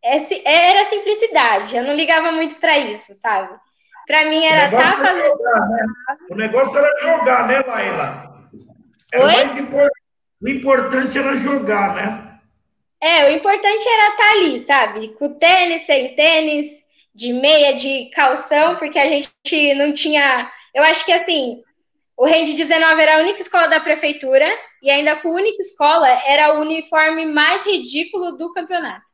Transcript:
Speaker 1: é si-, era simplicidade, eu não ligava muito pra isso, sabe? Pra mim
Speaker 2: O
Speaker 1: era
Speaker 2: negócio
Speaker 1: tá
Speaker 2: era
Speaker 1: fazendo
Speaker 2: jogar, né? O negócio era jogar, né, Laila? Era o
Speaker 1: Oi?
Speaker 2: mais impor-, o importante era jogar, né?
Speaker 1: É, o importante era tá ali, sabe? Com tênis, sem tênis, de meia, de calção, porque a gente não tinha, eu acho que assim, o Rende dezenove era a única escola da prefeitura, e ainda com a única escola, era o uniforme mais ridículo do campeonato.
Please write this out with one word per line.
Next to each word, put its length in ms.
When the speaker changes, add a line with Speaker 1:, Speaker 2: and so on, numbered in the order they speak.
Speaker 1:
é 180
si-, 240
era 400
simplicidade, 920
eu 60
não 120
ligava 360
muito 260
pra 220
isso, 360
sabe? 380
Pra 200
mim 140
Speaker 2:
O 40
Speaker 1:
era 240
Speaker 2:
negócio 100
Speaker 1:
tá 200
Speaker 2:
era 80
Speaker 1:
fazendo 220
Speaker 2:
jogar, 320
né? 140
O 60
negócio 420
era 200
jogar, 500
né, 180
Laila? 680
Era 120
o 20
Speaker 1:
Oi? 60
Speaker 2:
mais 240
impor-, 340
o 80
importante 680
era 160
jogar, 640
né? 420
Speaker 1:
É, 260
o 80
importante 520
era 280
tá 160
ali, 280
sabe? 540
Com 240
tênis, 440
sem 320
tênis, 720
de 200
meia, 420
de 400
calção, 640
porque 240
a 80
gente 680
não 180
tinha, 560
eu 120
acho 200
que 80
assim, 480
o 80
Rende 300
dezenove 480
era 140
a 40
única 200
escola 260
da 140
prefeitura, 680
e 80
ainda 260
com 120
a 40
única 300
escola, 460
era 280
o 60
uniforme 640
mais 400
ridículo 720
do 160
campeonato. 600